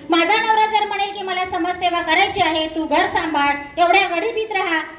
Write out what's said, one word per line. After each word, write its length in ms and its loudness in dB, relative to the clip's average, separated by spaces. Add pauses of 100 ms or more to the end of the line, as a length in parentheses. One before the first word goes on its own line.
(100)
माझा 320 4
नवरा 240 2
जर 220 0
म्हणेल 220 -4
की 120 -10
मला 240 -4
समाजसेवा 560 -2
करायची 380 2
आहे, 260 0
तू 200 -4
घर 200 2
सांभाळ, 480 0 (240)
एवढ्या 300 4
गरिबीत 440 -4
राहा, 300 -2 (160)